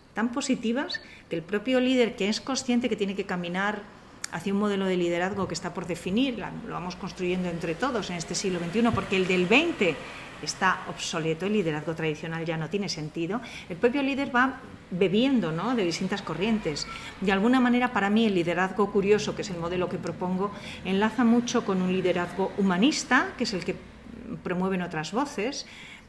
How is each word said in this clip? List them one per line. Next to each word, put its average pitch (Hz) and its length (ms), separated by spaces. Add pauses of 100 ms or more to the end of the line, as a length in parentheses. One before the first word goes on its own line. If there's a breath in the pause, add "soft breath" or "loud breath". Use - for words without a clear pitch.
(140)
tan 226 180
positivas 269 680 (300 loud breath)
que 165 60
el 165 60
propio 226 380
líder, 247 360
que - 120
es 220 120
consciente 247 480
que 220 80
tiene 202 180
que 202 100
caminar 190 580 (480)
hacia 196 220
un 196 60
modelo 202 260
de 185 140
liderazgo 175 500
que 175 60
está 165 180
por 180 140
definir, 220 520
la, 160 140 (140)
lo 156 80
vamos 175 220
construyendo 180 520
entre 165 260
todos 233 360
en 180 60
este 170 180
siglo 185 260
veintiuno, 214 320
porque - 240
el 190 100
del 180 200
veinte 226 500 (460 loud breath)
está 185 460
obsoleto, 160 580
el 214 80
liderazgo 160 400
tradicional 160 500
ya 165 140
no 151 100
tiene 202 220
sentido, 165 500 (300 loud breath)
el 170 60
propio 254 260
líder 269 320
va 262 260 (300)
bebiendo, 196 600
¿no?, 185 240
de 220 100
distintas 190 360
corrientes. 180 640 (360 loud breath)
De 196 100
alguna 233 260
manera, 247 340
para 202 180
mí, 226 160
el 202 80
liderazgo 185 580
curioso, 202 420
que - 80
es 208 80
el 175 80
modelo 175 300
que 185 100
propongo, 185 520 (340 loud breath)
enlaza 214 400
mucho 240 400
con 190 160
un 180 120
liderazgo 180 640
humanista, 247 720 (100)
que 240 60
es 208 100
el 175 100
que 175 120 (680)
promueven 185 380
otras 165 300
voces. 262 540 (420 loud breath)